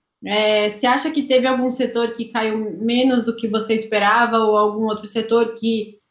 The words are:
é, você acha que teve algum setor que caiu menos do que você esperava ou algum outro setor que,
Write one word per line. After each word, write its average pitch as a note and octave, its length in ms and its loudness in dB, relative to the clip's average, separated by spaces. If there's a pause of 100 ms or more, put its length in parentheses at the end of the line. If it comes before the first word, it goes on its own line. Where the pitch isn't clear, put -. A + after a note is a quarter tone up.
(260)
é, G#3 440 2
você G#3 160 -4
acha C#4 240 0
que D4 140 -2
teve B3+ 220 2
algum B3+ 240 0
setor A#3 420 -2
que A#3 140 -8
caiu G#3+ 540 -4
menos A#3+ 440 2
do A#3 120 -4
que A#3 100 -6
você A3 280 -2
esperava A3 640 2
ou G#3+ 180 4
algum G#3+ 300 2
outro G#3+ 200 -4
setor A3+ 480 0
que, A3+ 440 -4 (120)